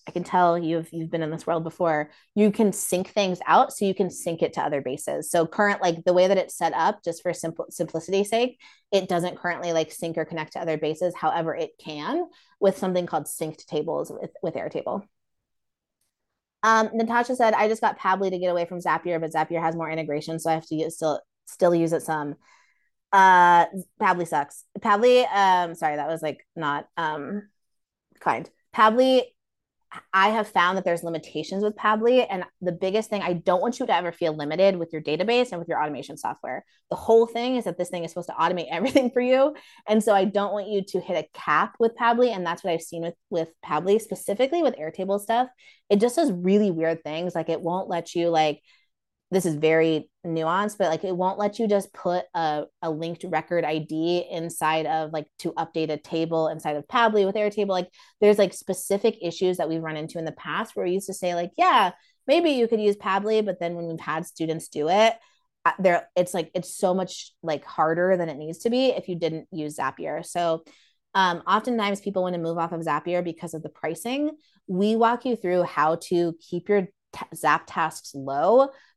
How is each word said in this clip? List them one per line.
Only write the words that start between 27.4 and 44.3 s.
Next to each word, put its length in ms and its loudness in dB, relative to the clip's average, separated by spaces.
kind. 320 -2
Pabbly, 480 6
I 160 6
have 180 -2
found 300 2
that 80 -4
there's 160 0
limitations 600 -6
with 140 -2
Pabbly, 540 2
and 160 -6
the 100 -2
biggest 380 -2
thing, 100 -4
I 140 -2
don't 260 0
want 180 -2
you 60 -4
to 100 0
ever 160 0
feel 240 -2
limited 420 -2
with 140 -6
your 120 -8
database 480 0
and 80 -8
with 100 -10
your 140 -2
automation 340 -8
software. 480 -10
The 80 -8
whole 300 4
thing 300 -4
is 80 -2
that 120 -6
this 140 -6
thing 120 -8
is 80 -8
supposed 200 -10
to 40 -12
automate 340 0
<laughs> 20 -14
everything 400 2
for 100 0
you, 340 4
and 160 4
so 120 4
I 100 4
don't 300 -2
want 140 -6
you 140 -2
to 180 -4
hit 220 -4
a 60 -20
cap 400 2
with 160 2
Pabbly, 400 2
and 120 -4
that's 180 -4
what 80 0
I've 80 0
seen 220 -10
with, 140 -6
with 220 -2
Pabbly, 380 2
specifically 640 -2